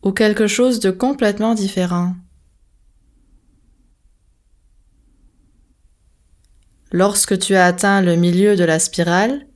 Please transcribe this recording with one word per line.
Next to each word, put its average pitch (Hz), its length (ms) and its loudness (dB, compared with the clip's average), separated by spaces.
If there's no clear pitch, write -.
Ou 196 80 -2
quelque 214 360 0
chose 240 320 0
de 190 120 0
complètement 214 600 -2
différent ? 180 640 -2
Lorsque 196 480 0
tu 196 160 -2
as 185 100 4
atteint 196 360 2
le 175 140 2
milieu 180 400 2
de 180 80 0
la 160 160 0
spirale 190 760 -2